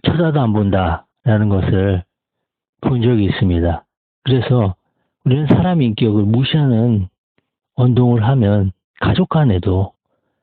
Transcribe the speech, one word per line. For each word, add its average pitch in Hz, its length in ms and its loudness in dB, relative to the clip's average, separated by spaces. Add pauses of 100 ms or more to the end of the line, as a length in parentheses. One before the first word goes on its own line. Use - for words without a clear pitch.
쳐다도 160 340 0
안 113 140 0
본다라는 101 960 -2
것을 95 540 -2 (760)
본 127 200 -2
적이 113 240 2
있습니다. 85 600 -2 (380)
그래서 123 520 0 (480)
우리는 143 240 0
사람 175 340 2
인격을 110 420 0
무시하는 117 840 0 (680)
언동을 123 520 2
하면 104 440 0 (280)
가족 - 300 0
간에도 95 640 -2 (500)